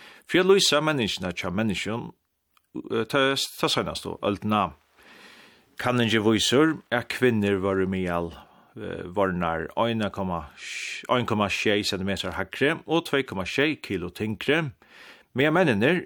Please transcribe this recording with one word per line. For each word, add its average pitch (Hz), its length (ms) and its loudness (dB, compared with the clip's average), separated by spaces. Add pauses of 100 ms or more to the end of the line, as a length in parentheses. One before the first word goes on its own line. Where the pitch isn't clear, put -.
(280)
for 180 160 4
at 185 80 8
lýsa 165 320 6
menningina 110 480 0
tja 90 220 -6
menneskjum, 104 560 -2 (840)
eh, 113 120 0
ta, 139 160 2 (160)
ta - 320 -2
søgnast 82 400 -4
og 85 160 -8
øldna. 104 460 0 (1040)
Kanningi 120 400 2
vísur 113 600 2 (100)
at 117 240 -4
kvinnur 104 480 2
varu 95 280 2
meðal, 87 440 -2 (440)
eh, 90 280 -10
varnar 87 720 0
ein 113 320 0
komma 98 1400 -2
sjey 104 340 0
sentimeter 95 540 -4
hægri 135 480 -2
og 165 200 0
tvei 139 180 0
komma 92 220 -6
sjey 143 360 0
kilo 90 280 -4
tyngri, 127 600 -2 (640)
medan 147 200 2
mennene 156 520 4